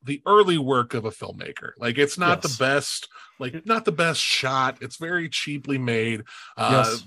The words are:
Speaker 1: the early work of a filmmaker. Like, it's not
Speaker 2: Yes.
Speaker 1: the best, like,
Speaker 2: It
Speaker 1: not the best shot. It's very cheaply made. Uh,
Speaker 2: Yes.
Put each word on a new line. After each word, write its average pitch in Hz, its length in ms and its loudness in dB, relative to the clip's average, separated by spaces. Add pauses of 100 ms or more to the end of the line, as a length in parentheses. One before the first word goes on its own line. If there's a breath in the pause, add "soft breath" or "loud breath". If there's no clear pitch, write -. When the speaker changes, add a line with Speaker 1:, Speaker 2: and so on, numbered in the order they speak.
Speaker 1:
the 143 220 -6
early 190 320 6
work 131 380 0
of 113 100 -4
a 107 60 -4
filmmaker. - 640 -14
Like, 117 220 -2
it's 143 180 4
not 175 260 2
Speaker 2:
Yes. 139 140 -4
Speaker 1:
the 127 60 2
best, 135 440 0 (320 loud breath)
like, 127 140 -6
Speaker 2:
It 160 140 -12
Speaker 1:
not 226 180 2
the - 80 2
best 165 260 0
shot. 131 600 0
It's 127 160 -12
very 165 320 -4
cheaply 143 480 -4
made. 113 460 0 (340 loud breath)
Uh, 117 280 4
Speaker 2:
Yes. 113 220 -2